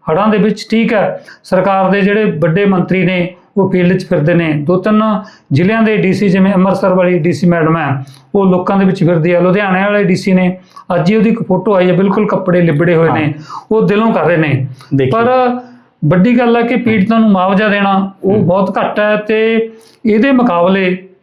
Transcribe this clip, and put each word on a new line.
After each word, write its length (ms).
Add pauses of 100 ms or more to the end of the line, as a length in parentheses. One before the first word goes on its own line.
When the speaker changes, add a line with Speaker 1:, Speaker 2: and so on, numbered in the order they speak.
(120)
Speaker 1:
ਹੜ੍ਹਾਂ 160
ਦੇ 100
ਵਿੱਚ 320
ਠੀਕ 240
ਹੈ, 300 (200)
ਸਰਕਾਰ 460
ਦੇ 120
ਜਿਹੜੇ 300
ਵੱਡੇ 340
ਮੰਤਰੀ 400
ਨੇ 300 (220)
ਉਹ 140
ਫੀਲਡ 260
'ਚ 80
ਫਿਰਦੇ 280
ਨੇ। 200
ਦੋ 240
ਤਿੰਨ 440 (300)
ਜ਼ਿਲ੍ਹਿਆਂ 320
ਦੇ 140
ਡੀ 160
ਸੀ, 160
ਜਿਵੇਂ 240
ਅੰਮ੍ਰਿਤਸਰ 400
ਵਾਲੀ 260
ਡੀ 140
ਸੀ 160
ਮੈਡਮ 280
ਹੈ, 280 (300)
ਉਹ 100
ਲੋਕਾਂ 320
ਦੇ 80
ਵਿੱਚ 180
ਫਿਰਦੀ 300
ਹੈ। 80
ਲੁਧਿਆਣੇ 400
ਵਾਲੇ 220
ਡੀ 120
ਸੀ 180
ਨੇ, 240 (380)
ਅੱਜ 160
ਹੀ 40
ਉਹਦੀ 140
ਇੱਕ 140
ਫੋਟੋ 320
ਆਈ 140
ਹੈ, 40
ਬਿਲਕੁਲ 340
ਕੱਪੜੇ 340
ਲਿਬੜੇ 340
ਹੋਏ 160
ਨੇ, 140
Speaker 2:
ਹਾਂ। 80 (380)
Speaker 1:
ਉਹ 100
ਦਿਲੋਂ 320
ਕਰ 120
ਰਹੇ 120
ਨੇ। 300 (280)
Speaker 2:
ਦੇਖੀ। 160
Speaker 1:
ਪਰ 140 (800)
ਵੱਡੀ 340
ਗੱਲ 160
ਹੈ 60
ਕਿ 140
ਪੀੜਤਾਂ 440
ਨੂੰ 100
ਮੁਆਵਜ਼ਾ 380
ਦੇਣਾ 440 (120)
ਉਹ 120
Speaker 2:
ਹੂੰ। 120
Speaker 1:
ਬਹੁਤ 320
ਘੱਟ 200
ਹੈ 160
ਤੇ 540 (360)
ਇਹਦੇ 260
ਮੁਕਾਬਲੇ 760 (140)